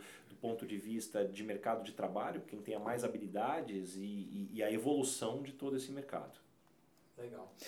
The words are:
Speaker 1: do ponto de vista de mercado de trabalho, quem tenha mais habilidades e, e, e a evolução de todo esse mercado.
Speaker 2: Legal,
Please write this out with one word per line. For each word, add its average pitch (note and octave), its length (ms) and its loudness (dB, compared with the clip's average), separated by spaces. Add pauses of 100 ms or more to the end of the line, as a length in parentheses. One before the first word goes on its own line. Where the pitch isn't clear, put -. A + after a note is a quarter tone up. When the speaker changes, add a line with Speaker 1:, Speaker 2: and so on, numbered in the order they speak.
(280)
Speaker 1:
do G2+ 80 -18
ponto A#2 300 0
de G#2 120 -2
vista G#2+ 460 2
de G2 180 0
mercado G#2+ 420 2
de - 100 -8
trabalho, G2+ 480 0
quem - 180 -8
tenha G#2+ 200 -2
mais A#2 260 2
habilidades G2+ 880 0
e, F#2+ 60 -4
e, G2+ 540 -2
e A2 80 2
a G#2+ 60 6
evolução B2+ 720 4
de C3+ 120 -6
todo C#3 240 0
esse C3 160 -2
mercado. - 440 -6 (800)
Speaker 2:
Legal, A#2 320 -8 (180)